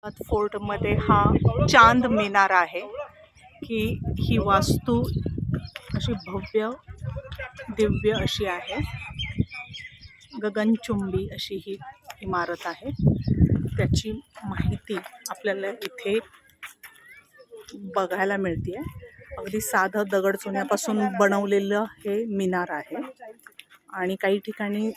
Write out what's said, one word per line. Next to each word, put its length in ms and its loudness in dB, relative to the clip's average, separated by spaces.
फोर्टमध्ये 840 -2
हा 440 6
चांद 380 8
मिनार 440 4
आहे, 320 2
की 340 -2
ही 180 0
वास्तू 680 2
अशी 180 -2
भव्य 560 -4
दिव्य 420 2
अशी 340 -2
आहे. 360 -6
गगनचुंबी 880 -2
अशी 240 -10
ही 220 -10
इमारत 440 -4
आहे. 240 -8
त्याची 340 0
माहिती 540 -4
आपल्याला 380 -4
इथे 520 -4
बघायला 640 -2
मिळतेय. 440 -2
अगदी 240 -4
साधं 500 2
दगड 240 2
चुन्यापासून 840 0
बनवलेलं 600 2
हे 460 -4
मिनार 440 -2
आहे 260 -8
आणि 220 -2
काही 220 2
ठिकाणी 600 -4